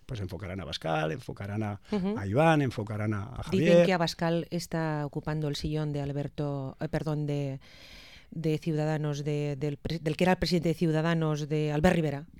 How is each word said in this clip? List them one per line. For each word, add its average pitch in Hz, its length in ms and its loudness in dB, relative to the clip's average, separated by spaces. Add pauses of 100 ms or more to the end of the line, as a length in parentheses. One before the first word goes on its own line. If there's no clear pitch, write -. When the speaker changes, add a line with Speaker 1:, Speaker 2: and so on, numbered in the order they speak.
Speaker 1:
pues 120 140 -6
enfocarán 92 400 -6
a 87 40 -6
Abascal, 80 500 -2
enfocarán 104 500 -6
a, 104 180 -6 (100)
Speaker 2:
Ujú. 202 240 -2
Speaker 1:
a 101 120 -4
Iván, 156 340 4
enfocarán 107 540 -2
a, 98 80 -4
a - 260 -10
Speaker 2:
Dicen 170 200 4
Speaker 1:
Javier. 175 180 10
Speaker 2:
que 185 60 4
Abascal 170 580 0
está 160 520 -2
ocupando 151 440 -4
el 143 80 -2
sillón 151 360 -2
de 143 100 -2
Alberto, 143 800 -4
eh, 156 100 -4
perdón, 151 360 -2
de, 143 340 -2 (720)
de 156 300 0
Ciudadanos, 151 640 0
de, 147 320 -2
del 143 220 -2
pre-, - 200 -4
del 156 180 -2
que 180 100 4
era 185 80 6
el 180 40 0
presidente 175 320 2
de 160 60 2
Ciudadanos, 156 720 2
de 151 220 0
Albert 156 240 2
Rivera. 151 300 -2 (140)